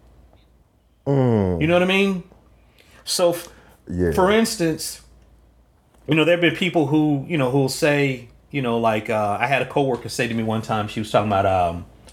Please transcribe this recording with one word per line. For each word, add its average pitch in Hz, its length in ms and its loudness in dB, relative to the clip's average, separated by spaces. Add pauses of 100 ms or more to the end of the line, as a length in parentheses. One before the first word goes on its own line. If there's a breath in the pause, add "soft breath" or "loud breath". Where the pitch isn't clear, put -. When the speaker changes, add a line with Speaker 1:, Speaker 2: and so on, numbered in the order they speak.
(1080)
Speaker 1:
Mm. 113 540 2
Speaker 2:
You 151 60 0
know 170 80 2
what 180 80 4
I 180 40 2
mean? 190 380 0 (800 soft breath)
So, 175 300 2
f-, - 140 -12 (400 soft breath)
Speaker 1:
Yeah. 87 240 0
Speaker 2:
for 185 180 4
instance, 180 720 -2 (1080)
you 143 60 0
know, 156 100 4
there 170 120 4
have 170 40 -8
been 165 160 2
people 170 320 0
who, 151 400 0
you 170 100 -2
know, 131 120 0
who'll 135 180 2
say, 143 600 -2 (220)
you 143 120 -4
know, 117 160 -2
like, 110 320 0
uh, 104 300 0
I 120 60 0
had 131 160 0
a 131 40 -4
coworker 131 420 -2
say 123 180 -2
to 117 80 -6
me 113 80 -2
one 110 200 -2
time, 107 260 -4
she - 120 -8
was 104 100 -8
talking 107 180 2
about, 98 180 2
um, 87 400 0 (260)